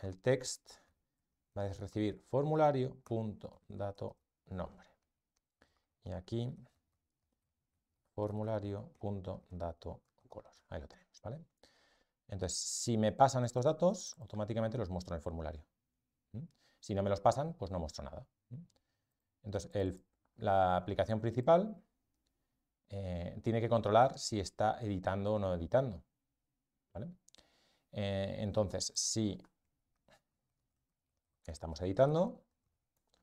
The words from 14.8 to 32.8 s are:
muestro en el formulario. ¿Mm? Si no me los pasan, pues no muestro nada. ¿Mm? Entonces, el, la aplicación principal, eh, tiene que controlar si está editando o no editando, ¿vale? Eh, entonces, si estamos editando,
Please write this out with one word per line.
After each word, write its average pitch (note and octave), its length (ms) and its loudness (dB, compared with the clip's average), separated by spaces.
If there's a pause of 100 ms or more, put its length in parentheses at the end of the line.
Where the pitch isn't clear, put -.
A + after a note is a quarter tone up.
muestro F2+ 240 -6
en E2 40 -4
el D#2+ 40 -8
formulario. D#2+ 420 -8 (680)
¿Mm? A#2+ 120 -10 (360)
Si - 140 -4
no G2 80 2
me G2 80 2
los G2 120 8
pasan, C#3+ 320 6
pues F#2 160 -8
no F2+ 100 0
muestro D2+ 240 -6
nada. - 220 -12 (240)
¿Mm? C#3+ 120 -12 (800)
Entonces, G2 320 -4
el, F#2+ 300 -2 (320)
la F#2+ 400 4
aplicación G2 440 0
principal, E3 560 4 (1120)
eh, F#2 540 -6
tiene A2+ 180 2
que A2+ 80 0
controlar A2+ 500 6
si - 200 -4
está G#2 420 0
editando G2 540 -2
o G#2+ 40 0
no F#2+ 160 0
editando, F2+ 500 0 (880)
¿vale? C#3 180 -8 (840)
Eh, G2 480 -2
entonces, G2+ 540 -2
si G2+ 480 -2 (2000)
estamos E2 340 -10
editando, D3 640 2 (800)